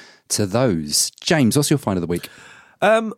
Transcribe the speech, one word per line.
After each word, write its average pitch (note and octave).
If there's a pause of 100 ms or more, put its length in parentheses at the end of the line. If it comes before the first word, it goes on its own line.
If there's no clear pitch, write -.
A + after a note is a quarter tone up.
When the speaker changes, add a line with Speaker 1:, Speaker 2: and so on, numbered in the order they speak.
(300)
Speaker 1:
to -
those. F#2
James, D3
what's D3
your D3
find G2+
of F2
the E2
week? E2+ (520)
Speaker 2:
Um, A3